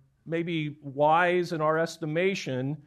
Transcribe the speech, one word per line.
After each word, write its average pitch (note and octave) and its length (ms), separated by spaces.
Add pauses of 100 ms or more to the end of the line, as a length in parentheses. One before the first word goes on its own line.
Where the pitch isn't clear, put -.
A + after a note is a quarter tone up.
(260)
maybe D#3+ 560
wise D#3+ 720
in D#3 80
our D#3 160
estimation, D#3+ 1000 (120)